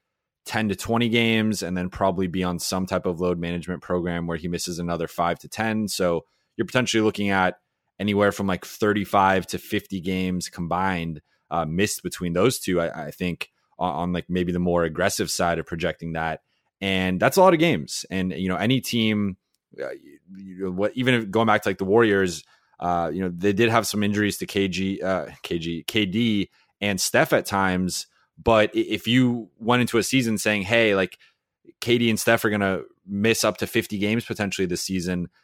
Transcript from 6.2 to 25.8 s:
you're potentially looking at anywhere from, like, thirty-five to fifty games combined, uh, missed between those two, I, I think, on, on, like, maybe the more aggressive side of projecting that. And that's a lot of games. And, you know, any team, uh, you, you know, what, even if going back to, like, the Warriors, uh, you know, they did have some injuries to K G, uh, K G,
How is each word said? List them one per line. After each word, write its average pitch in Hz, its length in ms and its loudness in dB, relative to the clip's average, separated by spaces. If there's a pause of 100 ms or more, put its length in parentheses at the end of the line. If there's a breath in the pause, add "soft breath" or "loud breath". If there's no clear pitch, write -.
you're - 120 -2
potentially 117 340 0
looking 101 280 0
at 95 260 2 (420)
anywhere 101 360 2
from, 101 120 -4
like, 92 200 -4
thirty-five 98 840 2
to - 100 -8
fifty 98 440 -6
games 92 480 -4
combined, 85 720 -4 (280)
uh, 82 140 -2
missed 85 400 -2
between 90 300 -6
those 101 260 2
two, 90 220 0
I, 82 240 -6
I 73 60 -10
think, 87 380 -6 (300)
on, 87 140 -2
on, 87 180 -2
like, 87 180 -4
maybe 87 220 0
the 87 80 0
more 87 240 2
aggressive 87 480 -2
side 85 280 0
of 80 60 -6
projecting 82 460 -6
that. 80 300 -4 (400)
And 92 400 0
that's 127 160 2
a 196 40 6
lot 185 120 8
of 165 80 2
games. 127 500 -2
And, 92 220 -2
you 92 160 -4
know, 92 80 -2
any 117 240 2
team, 104 560 0 (440)
uh, 65 100 -8
you, 71 280 -20 (160)
you 95 300 -12
know, 92 60 -2
what, 98 240 0
even 127 180 2
if 113 180 0
going 113 160 4
back 107 160 6
to, 107 60 0
like, 98 80 -2
the 98 80 -2
Warriors, 98 580 4 (380 soft breath)
uh, 85 320 0
you 92 80 -2
know, 92 120 -2
they 95 200 2
did 113 160 4
have 113 180 4
some 104 160 -2
injuries 104 360 0
to 92 60 -6
K 98 220 0
G, 95 340 -2
uh, 90 260 -2 (140)
K 87 160 -4
G, 82 300 -6